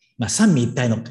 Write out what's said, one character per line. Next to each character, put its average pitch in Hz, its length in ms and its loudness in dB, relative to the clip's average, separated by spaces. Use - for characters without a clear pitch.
ま 113 100 -4
あ、 - 20 -6
三 202 280 2
位 120 60 2
一 - 100 -2
体 123 160 0
の 110 220 -2